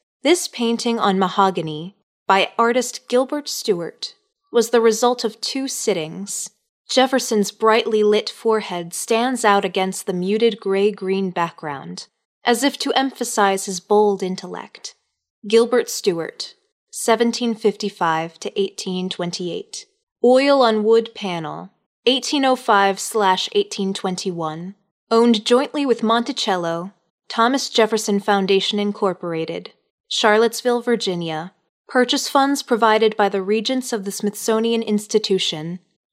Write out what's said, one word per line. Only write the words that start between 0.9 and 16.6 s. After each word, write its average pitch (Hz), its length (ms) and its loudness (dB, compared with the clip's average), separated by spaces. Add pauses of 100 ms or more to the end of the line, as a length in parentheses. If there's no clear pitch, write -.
on 190 220 2
mahogany, 180 760 0 (300)
by 190 320 2
artist 233 500 0
Gilbert 269 400 -2
Stuart, - 640 -6 (360)
was 226 200 2
the 233 100 4
result 233 440 2
of 220 160 -6
two 269 280 -6
sittings. 180 800 -6 (400)
Jefferson's 254 600 0
brightly 220 500 2
lit 208 260 2
forehead 185 640 -4
stands 233 520 -2
out 202 200 4
against 190 420 -4
the 196 60 -4
muted 208 460 0
gray-green 196 720 0
background, 170 800 -6 (360)
as 240 200 2
if 277 140 0
to - 160 -4
emphasize 226 720 0
his 190 120 -6
bold 208 440 2
intellect. - 720 -10 (520)
Gilbert 233 420 4
Stuart, - 640 -4 (360)